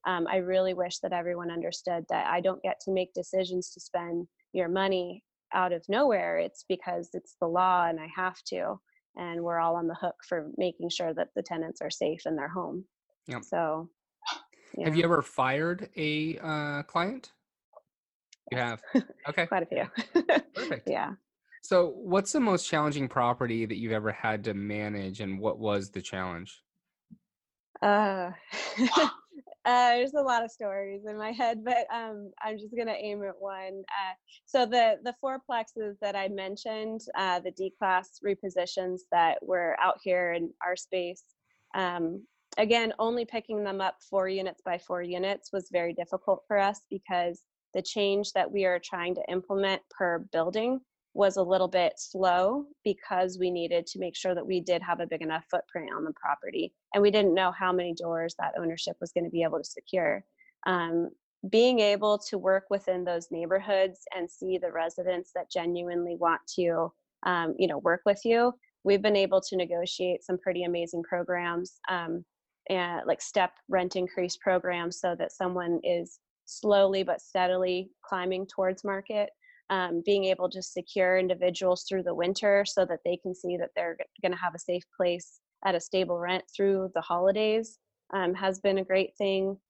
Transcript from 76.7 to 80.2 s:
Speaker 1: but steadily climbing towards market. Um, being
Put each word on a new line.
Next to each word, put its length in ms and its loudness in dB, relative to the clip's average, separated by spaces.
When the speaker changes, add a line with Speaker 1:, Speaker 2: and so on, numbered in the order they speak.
Speaker 1:
but 200 0
steadily 680 0
climbing 420 -2
towards 380 -2
market. 480 -2
Um, 360 0
being 180 4